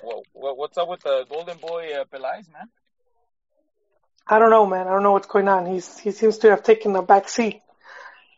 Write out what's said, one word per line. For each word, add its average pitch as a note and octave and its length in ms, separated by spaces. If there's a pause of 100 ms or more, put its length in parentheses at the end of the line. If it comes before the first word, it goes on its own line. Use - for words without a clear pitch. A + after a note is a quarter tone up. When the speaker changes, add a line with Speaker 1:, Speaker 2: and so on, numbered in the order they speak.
Speaker 1:
Wha-, A2 200 (100)
wha-, C3+ 220
what's D3 240
up F3 100
with F3+ 140
the C3 260
golden E3 300
boy, E3 340
uh, C#3 120
Peláez, D3+ 480
man? F3 180 (1600)
Speaker 2:
I G#3+ 120
don't A3+ 120
know, A3 140
man. F#3 220
I F#3 40
don't G3 120
know G3+ 100
what's F#3+ 140
going G3 220
on. F#3 180
He's, F#3 320
he G#3 140
seems G#3+ 260
to A3 120
have G#3 120
taken G#3+ 320
the F#3 80
back G3 260
seat A3 320 (760)